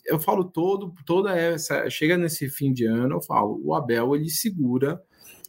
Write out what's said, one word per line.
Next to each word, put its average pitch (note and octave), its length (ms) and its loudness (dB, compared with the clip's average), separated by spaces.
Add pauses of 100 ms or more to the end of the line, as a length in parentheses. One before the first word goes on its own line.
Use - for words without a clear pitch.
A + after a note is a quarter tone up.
eu D#3+ 120 2
falo G3 260 2
todo, F#3 500 -2 (100)
toda F#3+ 320 2
essa, D#3+ 540 0
chega E3 260 2
nesse D#3+ 320 -2
fim C#3 240 0
de A#2+ 140 0
ano, B2 300 2
eu E3+ 60 -4
falo, G#2+ 400 0
o D3+ 120 -2
Abel, B2+ 420 0
ele D#3 140 -2
segura D3+ 680 0 (500)